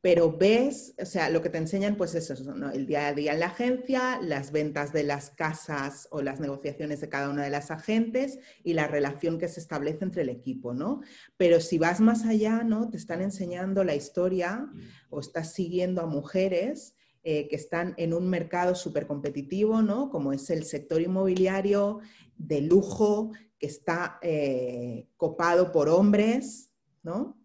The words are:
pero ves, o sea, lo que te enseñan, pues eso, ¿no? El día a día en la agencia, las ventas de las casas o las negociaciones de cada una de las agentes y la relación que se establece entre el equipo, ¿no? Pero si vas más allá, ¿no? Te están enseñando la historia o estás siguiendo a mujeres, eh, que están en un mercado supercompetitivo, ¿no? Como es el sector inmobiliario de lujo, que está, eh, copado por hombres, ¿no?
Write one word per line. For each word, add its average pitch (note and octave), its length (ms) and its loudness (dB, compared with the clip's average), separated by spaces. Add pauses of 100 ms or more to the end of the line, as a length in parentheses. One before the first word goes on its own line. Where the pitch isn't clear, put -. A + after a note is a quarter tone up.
pero E3+ 340 6
ves, A3+ 640 2
o F#3+ 60 -6
sea, D#3+ 240 0
lo E3 100 2
que E3 80 -4
te D#3+ 100 -4
enseñan, G3 380 0
pues F3 200 -2
eso, D#3 180 -4 (200)
¿no? C#3+ 180 -6
El C3+ 140 -4
día D3 200 0
a C#3+ 80 0
día D3 200 0
en D#3 60 0
la E3+ 60 2
agencia, B3+ 760 -2
las C#3+ 320 -4
ventas D3 400 -2
de D3+ 120 0
las C#3+ 260 -4
casas D3 800 -6
o D#3 120 -6
las C3+ 180 -6
negociaciones D3 600 -6
de D3 80 -8
cada C#3+ 220 -4
una C#3+ 140 -2
de C#3 60 -4
las C#3+ 200 -4
agentes A3+ 720 -2 (240)
y E3+ 100 0
la D3+ 140 2
relación D3 500 -2
que E3+ 100 -2
se - 120 -10
establece D#3 440 -4
entre F3+ 180 -2
el C3+ 60 0
equipo, B2 460 -6
¿no? F#3+ 280 -4 (340)
Pero E3+ 240 6
si E3 180 -2
vas F3 220 2
más A3 260 6
allá, A3 380 2
¿no? A3 260 0
Te F#3+ 60 -10
están E3+ 260 -6
enseñando F#3+ 600 -2
la F#3 100 2
historia F#3 760 -2 (400)
o D3 120 -8
estás D#3+ 340 -8
siguiendo F3+ 480 -2
a E3 40 -2
mujeres, F#3 920 -2 (260)
eh, D3+ 240 -2
que D3 80 -4
están E3+ 420 -4
en E3 160 -2
un F3 160 0
mercado F3+ 460 0
supercompetitivo, E3 1080 0
¿no? A3+ 280 2
Como C#3 220 -2
es C#3 180 -6
el D#3+ 140 0
sector D#3+ 360 -2
inmobiliario F#3+ 1000 2 (360)
de D#3 260 -2
lujo, G#3 680 4 (260)
que D3 120 -6
está, - 540 -4
eh, B2+ 840 -2 (100)
copado F3 540 2
por D3+ 180 4
hombres, G#3 840 4 (320)
¿no? F#3+ 400 -6